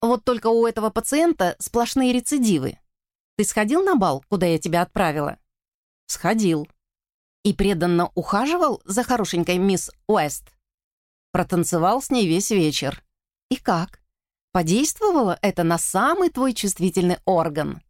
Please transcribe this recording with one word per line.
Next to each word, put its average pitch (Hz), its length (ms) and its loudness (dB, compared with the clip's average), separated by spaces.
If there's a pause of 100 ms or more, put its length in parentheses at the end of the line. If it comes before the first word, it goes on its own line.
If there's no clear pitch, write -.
Вот 233 240 0
только 233 220 -2
у 226 180 4
этого 220 240 -2
пациента 277 680 0
сплошные 247 520 0
рецидивы. 233 680 0 (580)
Ты 208 80 0
сходил 220 360 0
на 381 140 2
бал, 170 320 0
куда 185 180 0
я 165 140 2
тебя 170 220 -2
отправила?» 151 580 -2 (680)
«Сходил». 180 640 0 (760)
«И 202 100 2
преданно 175 600 0
ухаживал 269 720 -2
за 196 200 -2
хорошенькой 180 540 0
мисс 185 320 0 (180)
Уэст?» 165 440 -2 (800)
«Протанцевал 175 680 0
с - 80 -12
ней 233 180 2
весь 170 240 0
вечер». 151 540 -2 (440)
«И 262 60 -2
как? 180 460 -4 (500)
Подействовало 233 920 0
это 185 220 0
на 170 140 2
самый 320 520 0
твой 254 240 -2
чувствительный 180 720 -2
орган?» 156 640 -2